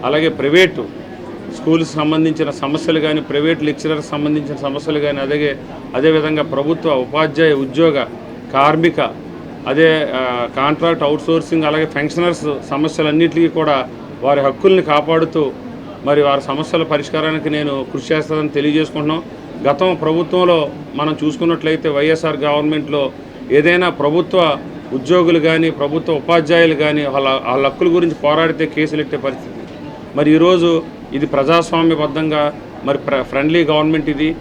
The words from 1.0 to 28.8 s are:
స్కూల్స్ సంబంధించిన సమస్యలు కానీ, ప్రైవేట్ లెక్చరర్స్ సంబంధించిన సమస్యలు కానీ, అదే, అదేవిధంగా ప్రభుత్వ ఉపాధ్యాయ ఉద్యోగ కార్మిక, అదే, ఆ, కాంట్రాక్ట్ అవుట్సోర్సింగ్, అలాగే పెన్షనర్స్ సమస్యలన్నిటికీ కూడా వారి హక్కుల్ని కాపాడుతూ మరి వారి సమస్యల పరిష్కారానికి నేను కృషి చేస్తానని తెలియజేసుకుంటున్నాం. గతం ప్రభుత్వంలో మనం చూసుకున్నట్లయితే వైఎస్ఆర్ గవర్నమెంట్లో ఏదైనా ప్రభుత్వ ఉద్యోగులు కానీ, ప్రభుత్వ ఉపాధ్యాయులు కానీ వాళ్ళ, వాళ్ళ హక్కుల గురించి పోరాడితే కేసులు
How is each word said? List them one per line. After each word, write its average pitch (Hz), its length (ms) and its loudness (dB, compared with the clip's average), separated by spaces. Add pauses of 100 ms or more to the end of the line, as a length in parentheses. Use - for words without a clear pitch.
స్కూల్స్ 160 320 0 (100)
సంబంధించిన 156 500 0 (120)
సమస్యలు 151 440 0
కానీ, 151 160 0 (100)
ప్రైవేట్ 147 380 0
లెక్చరర్స్ 151 440 -4
సంబంధించిన 147 420 -2 (120)
సమస్యలు 147 380 -2
కానీ, 143 200 -2
అదే, 147 240 0 (480)
అదేవిధంగా 156 460 2 (100)
ప్రభుత్వ 156 400 0 (120)
ఉపాధ్యాయ 147 500 2 (100)
ఉద్యోగ 139 400 2 (480)
కార్మిక, 151 460 4 (720)
అదే, 160 180 6 (300)
ఆ, - 20 -2 (380)
కాంట్రాక్ట్ 151 480 0
అవుట్సోర్సింగ్, 156 640 0
అలాగే 156 180 0 (100)
పెన్షనర్స్ 160 500 -2 (240)
సమస్యలన్నిటికీ 156 800 2 (100)
కూడా 151 180 2 (480)
వారి 139 220 4
హక్కుల్ని 185 460 2
కాపాడుతూ 160 500 2 (640)
మరి 147 200 4
వారి 139 220 2
సమస్యల 156 420 -2
పరిష్కారానికి 156 640 -2
నేను 147 180 -2 (160)
కృషి - 240 -8
చేస్తానని 151 440 -2
తెలియజేసుకుంటున్నాం. 151 640 0 (440)
గతం 185 240 2 (140)
ప్రభుత్వంలో 175 540 2 (420)
మనం 151 140 0 (100)
చూసుకున్నట్లయితే 160 640 0 (100)
వైఎస్ఆర్ 156 480 0
గవర్నమెంట్లో 147 560 0 (560)
ఏదైనా 175 300 4 (140)
ప్రభుత్వ 160 360 2 (600)
ఉద్యోగులు 165 500 4
కానీ, 160 220 2 (100)
ప్రభుత్వ 156 420 -2
ఉపాధ్యాయులు 165 640 4
కానీ 151 200 2 (100)
వాళ్ళ, 139 160 0 (200)
వాళ్ళ 135 200 2
హక్కుల 180 280 0
గురించి 170 260 2
పోరాడితే 156 420 2 (100)
కేసులు 151 300 0